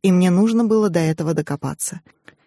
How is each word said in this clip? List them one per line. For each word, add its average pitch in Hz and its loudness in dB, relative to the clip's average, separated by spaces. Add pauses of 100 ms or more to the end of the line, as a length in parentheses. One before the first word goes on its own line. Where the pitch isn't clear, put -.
и 190 2
мне 180 4
нужно 220 2
было 214 2
до 170 0
этого 160 -2
докопаться. 147 -8 (460)